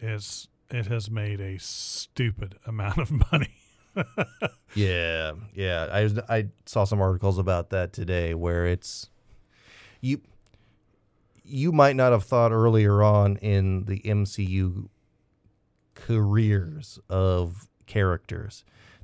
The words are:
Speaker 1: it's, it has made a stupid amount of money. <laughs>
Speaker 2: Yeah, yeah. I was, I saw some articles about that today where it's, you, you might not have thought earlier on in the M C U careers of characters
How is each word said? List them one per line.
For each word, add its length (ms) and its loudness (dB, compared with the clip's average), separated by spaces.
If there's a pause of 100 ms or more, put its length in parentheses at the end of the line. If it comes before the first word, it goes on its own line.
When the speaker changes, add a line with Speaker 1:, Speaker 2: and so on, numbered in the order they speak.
Speaker 1:
it's, 480 -10 (200)
it 180 -6
has 220 -4
made 320 -6
a 200 -8
stupid 960 -8 (100)
amount 320 -6
of 140 -4 (180)
money. 240 -2 (400)
<laughs> 100 -4 (720)
Speaker 2:
Yeah, 580 -2 (220)
yeah. 360 -4
I 120 0
was, 160 0 (100)
I 200 0 (180)
saw 180 0
some 160 0
articles 380 2
about 320 -2
that 240 -4
today 400 -2
where 320 0
it's, 420 -4 (960)
you, 180 -2 (1200)
you 300 -2
might 240 6
not 160 6
have 120 4
thought 280 4
earlier 500 4
on 360 4
in 480 0
the 180 -6
M 220 0
C 180 -4
U 460 -2 (1040)
careers 1040 0 (100)
of 600 0 (180)
characters 800 -2 (380)